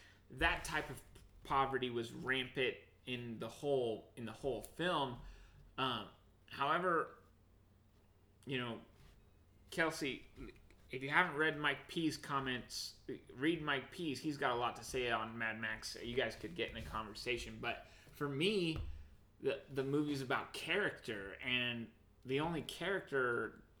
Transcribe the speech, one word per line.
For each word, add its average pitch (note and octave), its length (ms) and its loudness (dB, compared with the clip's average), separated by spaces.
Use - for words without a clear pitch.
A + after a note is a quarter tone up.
that E3+ 260 2
type D3+ 260 -2
of B2+ 60 -8
poverty C3 440 4
was A#2 240 -2
rampant C3 640 2
in A#2+ 320 -4
the A2+ 100 -2
whole, B2 680 2
in A#2+ 100 -6
the G#2+ 60 -6
whole A2+ 300 -2
film. D3 400 0
Um, B2 260 0
however, D#3+ 580 2
you C3+ 120 0
know, A#2+ 160 -2
Kelsey, D#3 520 0
if C3 120 -4
you C#3 80 -2
haven't D#3+ 260 6
read D3 220 4
Mike C#3+ 300 2
P's D#3+ 280 2
comments, C3 760 -2
read D#3 240 4
Mike C#3 280 0
P's. D#3 280 -2
He's D3 200 -2
got C3+ 140 4
a A#2+ 60 2
lot A#2+ 180 0
to - 80 -10
say B2 260 0
on A2+ 260 0
Mad A2+ 240 -2
Max. A2 420 -4
You A#2+ 140 -4
guys A#2 240 2
could A2 140 -6
get A2 160 0
in A2+ 80 -8
a A2 40 -6
conversation. A2 800 -4
But A#2+ 260 -2
for C#3+ 120 -2
me, E3 500 2
the, C3+ 160 2
the C3+ 100 2
movie's C#3+ 380 2
about B2 320 0
character, A#2+ 800 -2
and B2 400 0
the C3+ 160 2
only D#3+ 220 0
character C3 1000 0